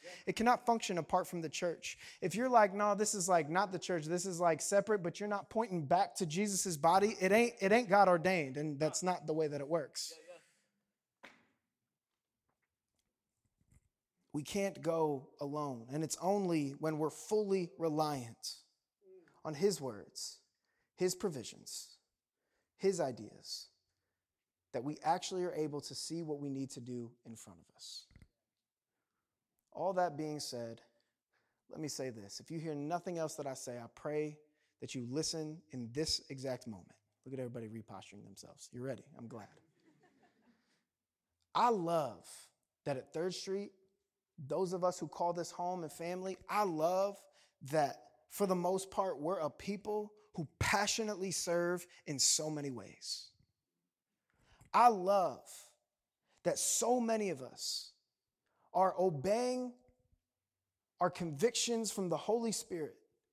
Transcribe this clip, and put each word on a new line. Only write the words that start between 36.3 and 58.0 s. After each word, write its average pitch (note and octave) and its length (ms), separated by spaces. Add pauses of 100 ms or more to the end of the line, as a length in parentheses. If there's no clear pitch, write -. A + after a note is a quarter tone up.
moment. G2 280 (300)
Look C3 80
at C3 80
everybody A#2+ 260
reposturing G#2 560
themselves. - 480
You're B2 140
ready. A#2 180 (140)
I'm A#2+ 100
glad. G#2+ 220 (2000)
I A3 140
love E3 580 (600)
that C#3+ 100
at - 160
Third F3 220
Street, G3 400 (760)
those E3+ 240
of F3+ 140
us F3+ 120
who D#3 120
call F3 240
this E3+ 180
home F3+ 320
and D3 80
family, F#3 460 (120)
I G#3 140
love F#3 580 (500)
that C#3+ 260 (320)
for G3+ 180
the F#3 80
most F#3 340
part, F#3 300
we're E3+ 200
a D3+ 100
people G#3 640 (220)
who D#3 120 (120)
passionately G3+ 720
serve F3 540 (220)
in C#3+ 120
so D#3 300
many C#3+ 220
ways. - 560 (1500)
I A3+ 140
love F#3 560 (1000)
that E3 120
so A#3+ 440
many A3 280
of C3+ 120
us - 500 (840)